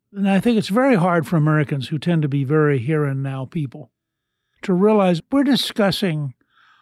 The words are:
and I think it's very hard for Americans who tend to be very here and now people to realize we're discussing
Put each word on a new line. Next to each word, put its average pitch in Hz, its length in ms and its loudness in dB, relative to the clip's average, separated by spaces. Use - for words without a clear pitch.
and 202 160 -4
I 196 120 4
think 233 180 2
it's 165 120 -2
very 247 260 2
hard 170 320 2
for 170 100 0
Americans 151 520 0
who 156 100 -4
tend 165 240 0
to 151 40 -2
be 139 160 -2
very 147 360 2
here 147 260 -2
and 135 160 -4
now 135 240 -8
people 147 460 -10
to 196 100 0
realize 190 480 2
we're 277 120 2
discussing 180 880 -2